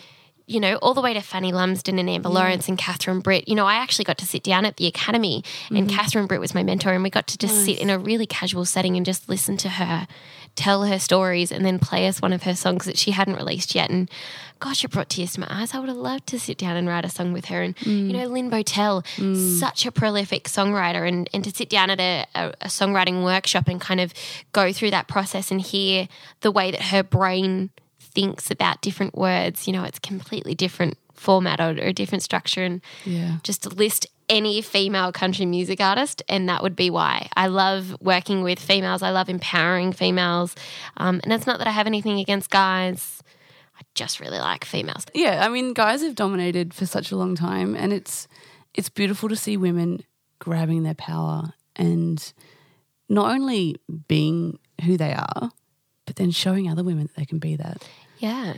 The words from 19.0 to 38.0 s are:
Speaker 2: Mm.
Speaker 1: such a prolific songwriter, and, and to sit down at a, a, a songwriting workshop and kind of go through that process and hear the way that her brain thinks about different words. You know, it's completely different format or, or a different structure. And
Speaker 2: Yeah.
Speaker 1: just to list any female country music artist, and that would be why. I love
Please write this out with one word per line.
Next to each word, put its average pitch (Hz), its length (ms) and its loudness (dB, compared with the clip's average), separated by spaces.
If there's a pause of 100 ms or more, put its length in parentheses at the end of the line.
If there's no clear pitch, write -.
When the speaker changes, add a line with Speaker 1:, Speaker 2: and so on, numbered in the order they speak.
Speaker 2:
Mm. 185 420 2
Speaker 1:
such - 260 0
a 240 60 -2
prolific 208 540 0
songwriter, 180 640 2
and, 180 260 0
and 196 100 -2
to 202 80 -6
sit - 180 -6
down 196 200 6
at 190 100 0
a, 180 260 0 (100)
a, 170 120 0 (140)
a - 60 -6
songwriting 185 560 2
workshop 185 440 2
and 180 140 0
kind 185 180 0
of 180 140 0 (400)
go 190 180 4
through 208 200 0
that 185 160 0
process 196 440 -4
and 190 100 2
hear 190 460 0 (340)
the 208 100 4
way 190 200 2
that - 120 -6
her 190 200 4
brain 190 680 2 (300)
thinks - 500 -2
about - 320 0
different 196 340 -4
words. 180 520 0
You 190 60 0
know, 185 100 -2
it's - 160 -10
completely - 560 -8
different - 420 -2 (160)
format 180 460 4
or, 165 120 2
or - 160 -2
a 185 60 2
different 196 300 -4
structure. - 400 -2
And 180 180 -4 (220)
Speaker 2:
Yeah. 170 400 -2
Speaker 1:
just - 200 -4
to 202 60 -8
list 202 380 0 (220)
any 214 320 2
female 196 500 0
country 185 340 0
music 180 360 0
artist, 208 480 2
and 190 200 0
that 170 140 0
would 180 140 0
be 180 120 4
why. 165 460 0
I 185 120 4
love 190 540 0